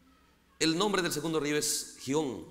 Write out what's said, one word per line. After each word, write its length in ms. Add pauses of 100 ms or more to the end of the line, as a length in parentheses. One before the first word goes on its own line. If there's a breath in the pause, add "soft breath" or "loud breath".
(600)
El 180
nombre 240
del 100
segundo 280
río 180
es 420
Gihón. 520